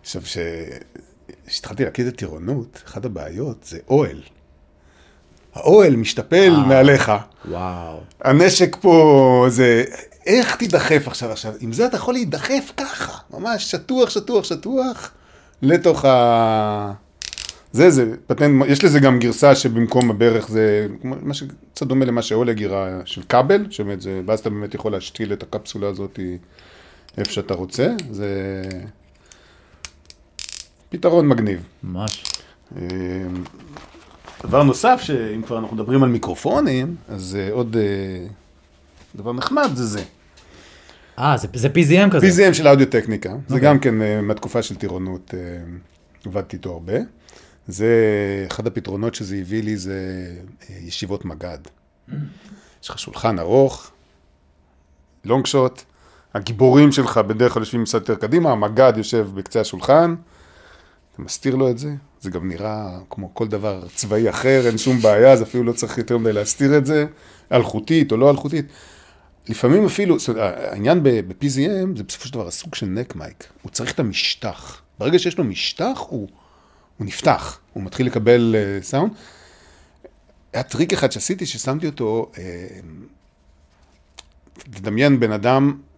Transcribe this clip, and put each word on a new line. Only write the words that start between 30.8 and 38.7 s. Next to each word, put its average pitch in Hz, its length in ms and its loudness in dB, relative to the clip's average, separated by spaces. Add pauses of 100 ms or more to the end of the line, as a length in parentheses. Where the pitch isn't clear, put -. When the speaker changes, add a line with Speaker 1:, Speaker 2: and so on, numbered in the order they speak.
Speaker 1:
פתרון 170 400 2
מגניב. 104 340 0 (200)
Speaker 2:
ממש. 95 420 -8 (520)
Speaker 1:
אמ, 90 60 -10 (1600)
דבר 139 200 2
נוסף, 233 400 4
שאם 113 400 -6
כבר 113 160 -6
אנחנו 110 180 -8
מדברים 123 260 2
על 127 60 4
מיקרופונים, 139 880 -2 (120)
אז, 95 320 -10
אה, 98 120 -4
עוד, 117 240 -2
אה, 98 500 -2 (880)